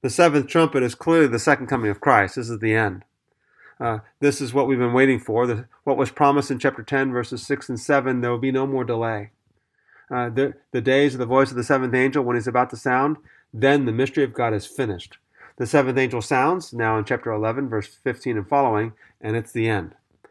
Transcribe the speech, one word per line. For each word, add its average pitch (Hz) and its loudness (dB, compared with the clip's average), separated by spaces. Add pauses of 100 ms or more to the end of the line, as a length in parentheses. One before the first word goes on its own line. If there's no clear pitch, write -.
The 131 -4
seventh 147 4
trumpet 156 2
is 120 -2
clearly 165 4
the 117 0
second 135 2
coming 117 0
of 98 -4
Christ. 107 4
This 117 -6
is 113 -8
the 110 2
end. 98 -2 (760)
Uh, 113 -4 (200)
this 143 2
is 123 -8
what 135 2
we've 135 0
been 120 0
waiting 131 4
for. 117 0
The, 120 -4 (180)
what 139 0
was 127 0
promised 143 2
in 135 -4
chapter 131 -2
ten, 135 -2
verses 120 -6
six 139 -6
and 120 -6
seven, 131 0
there 120 -2
will 120 -2
be 131 -2
no 131 -2
more 135 -4
delay. 113 -6 (760)
Uh, 123 -4
the, 131 -2 (180)
the 127 -2
days 135 2
of 127 -10
the 123 -2
voice 131 2
of 123 -6
the 120 -4
seventh 131 0
angel 135 2
when 120 0
he's 117 -4
about 123 0
to 123 -14
sound, 135 0 (360)
then 135 2
the 117 -2
mystery 131 0
of 117 -4
God 117 -2
is 104 -4
finished. 104 -8 (400)
The 123 -4
seventh 131 2
angel 123 0
sounds, 151 0
now 113 0
in 104 -2
chapter 120 -4
eleven, 113 -2
verse 107 -4
fifteen 123 -6
and 98 -6
following, 113 0 (280)
and 110 -4
it's 113 -6
the 113 -2
end. 95 -4 (360)